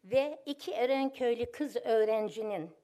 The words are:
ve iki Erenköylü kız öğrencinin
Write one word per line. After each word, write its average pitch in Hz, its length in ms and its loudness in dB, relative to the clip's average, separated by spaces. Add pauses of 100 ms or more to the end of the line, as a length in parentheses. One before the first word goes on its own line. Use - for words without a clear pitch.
ve 269 420 0
iki 285 260 -6
Erenköylü 247 760 0
kız 294 260 -4
öğrencinin 214 920 0 (140)